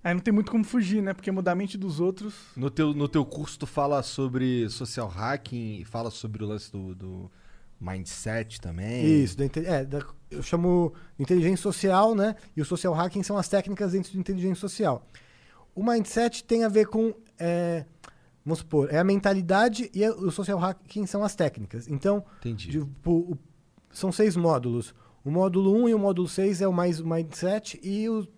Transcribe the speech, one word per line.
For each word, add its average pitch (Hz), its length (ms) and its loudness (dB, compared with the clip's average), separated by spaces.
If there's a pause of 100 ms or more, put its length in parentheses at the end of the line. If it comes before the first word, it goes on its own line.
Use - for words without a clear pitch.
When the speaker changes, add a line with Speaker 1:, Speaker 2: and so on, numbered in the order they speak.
Speaker 1:
Aí 175 120 0
não 180 60 0
tem 208 140 2
muito 208 160 2
como 220 140 2
fugir, 208 360 2
né? 190 140 -2
Porque 190 160 -6
mudar 185 220 0
a - 20 2
mente 196 240 -4
dos 170 220 -4
outros 190 340 -2 (220)
Speaker 2:
No 131 140 -2
teu, 151 220 2
no 143 160 0
teu 147 160 2
curso - 340 -10
tu 143 80 -8
fala 143 360 0
sobre 127 680 -2
social 113 400 -8
hacking 113 720 -6
e 104 40 -12
fala 117 260 -8
sobre 107 320 -10
o 104 40 -6
lance 104 260 -8
do... 95 220 -10
do 92 360 -12 (500)
mindset 110 800 -8
também. 101 440 -4 (180)
Speaker 3:
Isso, 90 140 -2
da 139 80 0
inte-, 156 200 -4
é, 156 200 0
da, 139 160 -6 (300)
eu 147 120 -10
chamo 170 500 2 (260)
inteligência 180 440 2
social, 196 520 4
né? 208 200 2 (220)
E 156 40 -2
o 151 40 0
social 175 300 0
hacking 180 280 -2
são 202 160 -2
as 185 100 -2
técnicas 196 440 0
dentro 185 180 -2
de 190 80 -6
inteligência 185 420 -2
social. 180 460 -2 (680)
O 190 100 -4
mindset 233 600 0
tem 226 200 4
a 220 40 4
ver 208 180 6
com, 220 280 0 (240)
é, 170 460 0 (600)
vamos 160 140 0
supor, 147 340 0
é 151 60 4
a 175 60 4
mentalidade 196 880 2
e 196 140 2
o 196 240 -2
social 196 260 -2
hacking 185 480 -4
são 202 160 -2
as 208 140 -2
técnicas. 117 520 -2
Então, 196 360 0 (160)
Speaker 2:
Entendi. 113 320 -8
Speaker 3:
tipo, 143 400 -4
o, 170 260 0 (520)
são 190 200 -4
seis 196 260 2
módulos. 123 580 0 (300)
O 139 60 -4
módulo 190 440 4
um 233 140 6
e 226 60 4
o 220 40 4
módulo 185 300 2
seis 190 320 0
é 196 80 2
o 185 40 2
mais 175 280 2
o 165 60 -6
mindset 165 760 -2
e 202 260 -2
o 220 180 -2 (100)